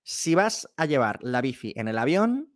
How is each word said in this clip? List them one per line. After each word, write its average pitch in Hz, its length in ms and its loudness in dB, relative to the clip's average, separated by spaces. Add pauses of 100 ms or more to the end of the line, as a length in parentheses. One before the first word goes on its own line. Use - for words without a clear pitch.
Si - 320 -2
vas 202 440 0
a 160 80 0
llevar 127 360 2
la 123 200 -2
bici 123 340 -6
en 110 120 -4
el 110 100 -2
avión 214 580 0